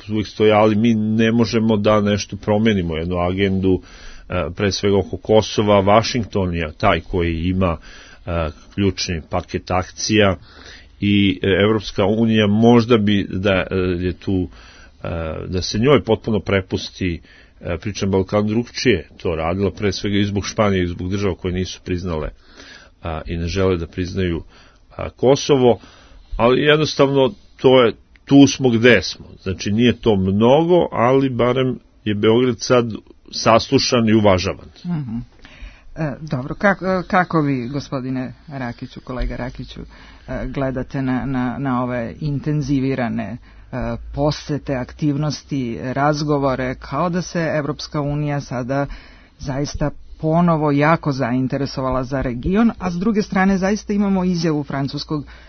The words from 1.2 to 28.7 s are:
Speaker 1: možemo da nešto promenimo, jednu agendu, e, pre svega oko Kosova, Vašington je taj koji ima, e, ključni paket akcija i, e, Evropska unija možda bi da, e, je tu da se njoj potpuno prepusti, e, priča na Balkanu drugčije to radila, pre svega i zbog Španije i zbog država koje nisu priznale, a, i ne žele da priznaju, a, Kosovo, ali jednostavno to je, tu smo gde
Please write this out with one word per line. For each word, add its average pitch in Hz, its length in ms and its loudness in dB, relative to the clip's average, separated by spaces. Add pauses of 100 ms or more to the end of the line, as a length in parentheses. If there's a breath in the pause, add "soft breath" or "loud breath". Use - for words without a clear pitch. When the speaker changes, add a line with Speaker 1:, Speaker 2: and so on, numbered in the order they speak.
Speaker 1:
možemo 110 460 2
da 107 240 4
nešto 101 360 -2
promenimo, 104 580 0
jednu 87 220 -4
agendu, 92 640 0 (480 loud breath)
e, - 40 -8 (220)
pre 104 160 0
svega 101 260 0
oko 92 200 -4
Kosova, 107 640 2
Vašington 101 720 0
je 82 180 -4
taj 92 300 0
koji 85 420 -4
ima, 92 340 0 (480 loud breath)
e, 90 60 -8 (440)
ključni 92 540 -2
paket - 420 -6
akcija 95 640 0 (640 loud breath)
i, 101 420 2
e, - 60 0 (160)
Evropska 107 420 0
unija 110 420 2
možda 117 500 6
bi 104 320 0
da, 92 420 0
e, - 40 -2
je 90 380 -2
tu 92 360 -2 (1000 loud breath)
da 90 140 -4
se - 180 -4
njoj 123 240 4
potpuno 110 360 -2
prepusti, 95 800 -4 (400 soft breath)
e, 87 160 -6
priča 104 280 -8
na 98 60 0
Balkanu 104 360 0
drugčije 110 680 -2
to 87 180 -4
radila, 87 360 -2
pre 104 200 -4
svega 101 260 -4
i 101 80 2
zbog 101 200 -4
Španije 98 380 0
i 87 40 -2
zbog 87 220 -6
država 98 260 -2
koje 90 180 -6
nisu 90 320 -6
priznale, 85 440 -6 (720 loud breath)
a, 80 220 -8
i 85 120 -6
ne 85 100 -4
žele 95 300 0
da 82 100 -6
priznaju, 90 560 -4 (540 soft breath)
a, 87 120 -8
Kosovo, 127 720 4 (580 soft breath)
ali 127 240 4
jednostavno 139 680 2 (260)
to 131 260 6
je, 110 100 4 (320)
tu 139 220 10
smo 131 220 0
gde 113 320 6